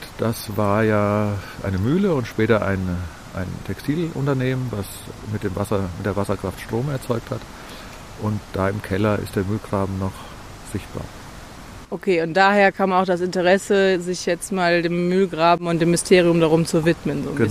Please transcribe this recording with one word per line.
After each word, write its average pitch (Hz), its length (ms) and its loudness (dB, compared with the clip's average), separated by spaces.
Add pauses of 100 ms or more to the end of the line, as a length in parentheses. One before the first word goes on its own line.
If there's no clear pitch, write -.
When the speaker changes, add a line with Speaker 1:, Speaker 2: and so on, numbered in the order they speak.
(180)
Speaker 1:
das 113 400 -4
war 104 260 2
ja 104 500 2 (300)
eine 95 140 -2
Mühle 165 360 2
und 127 140 -2
später 110 380 2
ein, 95 140 0 (540)
ein 92 140 -6 (180)
Textilunternehmen, 139 1080 -2
was 101 140 -4 (460)
mit 104 120 -6
dem 92 120 -2
Wasser, 101 240 0 (180)
mit 98 80 -4
der 98 120 0
Wasserkraft 98 420 -4
Strom 120 320 -4
erzeugt 123 400 -4
hat. 113 100 -6 (800)
Und 107 180 -2 (140)
da 95 160 0
im 104 120 -4
Keller 104 380 0
ist 98 160 -6
der 101 100 2
Mühlgraben 98 520 -2
noch 95 160 -4 (600)
sichtbar. - 300 -8 (880)
Speaker 2:
Okay, 180 320 0
und 160 120 -2
daher 196 400 6
kam 190 180 0
auch 185 140 4
das 180 160 0
Interesse, 185 800 4
sich 175 240 -6
jetzt 170 260 -2
mal 175 300 4
dem 175 260 0
Mühlgraben 175 600 4
und 170 120 2
dem 170 120 4
Mysterium 170 500 6
darum 165 240 6
zu 160 180 2
widmen, 147 400 0
so 143 60 -4
ein 143 80 -6
Speaker 1:
Genau. 113 140 4